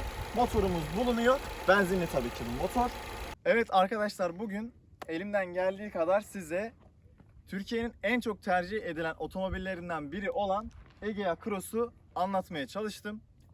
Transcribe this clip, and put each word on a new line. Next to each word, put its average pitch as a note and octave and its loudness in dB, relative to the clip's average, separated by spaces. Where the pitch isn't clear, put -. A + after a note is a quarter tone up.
motorumuz G3 4
bulunuyor. A#3+ 4
Benzinli F#3 6
tabii B2 0
ki - -6
bu C3+ -2
motor. A#3+ 2
Evet A3 4
arkadaşlar, F#3+ 2
bugün G#3+ -6
elimden F#3+ 0
geldiği F#3+ 0
kadar F#3 4
size G3 -4
Türkiye'nin A3+ -4
en A#3 2
çok G#3+ -4
tercih F#3 0
edilen E3 -2
otomobillerinden F3 -4
biri G3 -4
olan G3+ 0
Egea G3 -2
Cross'u A3 -2
anlatmaya F#3 -2
çalıştım. G#3+ -6